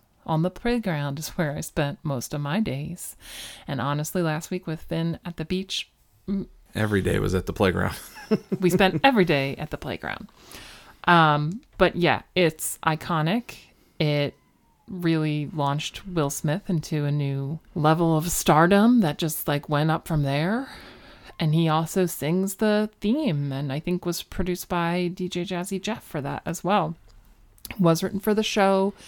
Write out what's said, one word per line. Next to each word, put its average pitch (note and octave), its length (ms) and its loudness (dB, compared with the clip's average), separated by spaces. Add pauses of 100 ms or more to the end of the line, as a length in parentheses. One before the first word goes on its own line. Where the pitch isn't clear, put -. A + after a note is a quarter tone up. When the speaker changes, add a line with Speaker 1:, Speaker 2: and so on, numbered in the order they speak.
(260)
Speaker 1:
on D#3+ 180 2
the F3+ 80 0
playground D#3+ 680 -2
is D#3 100 -8
where D3+ 260 -2
I D#3+ 60 -6
spent C#3+ 420 -4
most C#3 300 -4
of D3 80 -4
my D3 180 -2
days. D3+ 560 -6 (520)
And C#3 140 -4
honestly, D3 400 -2
last D#3+ 300 -2
week F3+ 160 -6
with D#3+ 140 -6
Finn E3 440 -4
at F3 120 -10
the D#3+ 80 -8
beach, F#3 440 -4 (380)
mm, G3 200 -4 (280)
Speaker 2:
Every G#2 260 2
day F2+ 180 0
was G2 140 0
at F2+ 140 -2
the F2+ 60 -4
playground. F#2+ 420 0 (340)
<laughs> - 300 -2
Speaker 1:
we F3+ 100 4
spent F3+ 340 2
every A#3+ 220 6
day C#3 320 0
at - 140 -10
the D3 60 -6
playground. - 500 -8 (760)
Um, D#3+ 560 4 (160)
but G3 180 4
yeah, E3 260 2 (140)
it's - 500 0
iconic. E3 720 0 (440)
It D3 340 0 (560)
really D#3 640 0
launched C#3+ 520 -4
Will E3+ 240 0
Smith D#3 400 -2
into D#3 360 -2
a C#3+ 60 0
new C#3 480 -2 (140)
level D#3+ 440 4
of E3 120 -2
stardom G3+ 680 6
that D3+ 180 2
just, - 300 -4
like, D3 220 -2
went D3+ 220 2
up D#3+ 160 -2
from D3+ 160 0
there. E3 440 -2 (720)
And D#3 160 2
he E3 140 4
also E3 360 2
sings F3+ 500 -2
the G#3+ 340 2 (100)
theme, G3+ 540 0
and C#3 180 -4
I C#3+ 80 -4
think F3 260 -4
was F3 180 -2
produced F3+ 460 -4
by F3 440 0
D F3+ 160 -6
J F3 160 -4
Jazzy F#3 360 -4
Jeff - 220 -6
for - 180 -8
that C#3 240 -6
as E3 180 -6
well. E3+ 320 0 (760)
It - 100 -6
was E3 240 6
written F#3+ 160 -4
for G#3+ 140 0
the G#3+ 100 2
show. G3 500 2 (140)